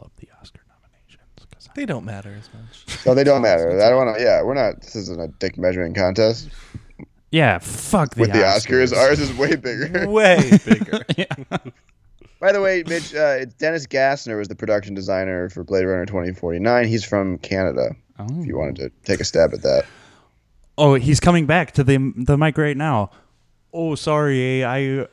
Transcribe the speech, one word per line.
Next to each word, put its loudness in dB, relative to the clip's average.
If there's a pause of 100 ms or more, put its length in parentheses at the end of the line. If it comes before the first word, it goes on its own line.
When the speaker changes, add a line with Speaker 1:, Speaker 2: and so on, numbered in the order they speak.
Speaker 1:
up -20
the -20 (140)
Oscar -20
nominations -20
'cause -20
I -20
Speaker 2:
They -8
don't -8
matter -14
as -20
much. -18
Speaker 3:
So 2
they 4
don't 4
matter. 2
I 8
don't 4
wanna. -2
Yeah, 4
we're -2
not. -2
This -16
isn't -10
a -8 (100)
dick -6
measuring -2
contest. 0 (840)
Speaker 1:
Yeah, 4
fuck -2
the 0
Speaker 3:
With 2
the 2
Oscars, 2
Speaker 1:
Oscars. 0
Speaker 3:
ours 4
is -4
way 0
bigger. -6
<laughs> -
Speaker 2:
Way 6
bigger. 0
Speaker 1:
<laughs> -2
Yeah. -8 (800)
Speaker 3:
By 2
the 2
way, 0
Mitch, -6
uh, 0 (120)
Dennis -4
Gassner -2
was -6
the -12
production -2
designer -4
for -12
Blade 0
Runner -2
twenty -6
forty-nine. 0
He's -2
from -2
Canada. -4 (240)
Speaker 1:
Oh. -10 (140)
Speaker 3:
If -8
you -6
wanted -6
to -10 (140)
take -2
a -4
stab 2
at -8
that. 0 (920)
Speaker 1:
Oh, 6
he's 2
coming 4
back 0
to 2
the, 2
the 0
mic 0
right -2
now. -2 (600)
Oh, -4
sorry, 0
I, -4